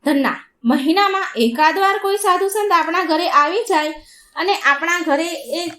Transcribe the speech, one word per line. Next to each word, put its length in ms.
ધન્ના, 300
મહિનામાં 600
એકાદ 420
વાર 180
કોઈ 200
સાધુ 300
સંત 240
આપણા 320
ઘરે 260
આવી 300
જાય 300
અને 200
આપણા 500
ઘરે 220
એ 520